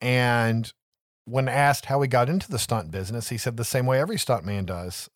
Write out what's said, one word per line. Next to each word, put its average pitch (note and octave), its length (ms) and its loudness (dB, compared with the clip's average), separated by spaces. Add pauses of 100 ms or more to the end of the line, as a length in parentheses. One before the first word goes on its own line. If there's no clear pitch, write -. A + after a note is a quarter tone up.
And A#2+ 720 2 (560)
when C3 220 0
asked C#3+ 380 2
how C#3 160 2
he C3+ 60 2
got B2 220 4
into F#3+ 200 -2
the B2+ 80 -2
stunt G2+ 320 -2
business, F#2+ 400 -6
he A#2+ 80 -4
said A#2 180 -4
the A2+ 80 -4
same B2 220 0
way C3 120 4
every F#3 180 0
stuntman G2+ 500 -2
does. F2+ 500 -8